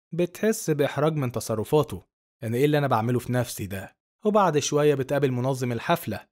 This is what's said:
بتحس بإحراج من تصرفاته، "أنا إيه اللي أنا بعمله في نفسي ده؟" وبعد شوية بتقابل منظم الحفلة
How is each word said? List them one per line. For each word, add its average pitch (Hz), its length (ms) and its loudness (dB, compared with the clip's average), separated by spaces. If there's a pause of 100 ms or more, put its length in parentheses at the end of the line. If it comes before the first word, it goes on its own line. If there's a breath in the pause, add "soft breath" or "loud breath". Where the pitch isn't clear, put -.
(120)
بتحس 175 580 -2
بإحراج 147 460 0
من 131 160 -2
تصرفاته، 110 720 -2 (400)
"أنا 113 140 -4
إيه 131 80 4
اللي 151 140 4
أنا 143 80 0
بعمله 123 320 2
في 117 140 -4
نفسي 120 340 -2
ده؟" 95 300 -12 (280)
وبعد 196 340 4
شوية 147 360 2
بتقابل 135 360 0
منظم 123 420 -2
الحفلة 113 480 -4 (120)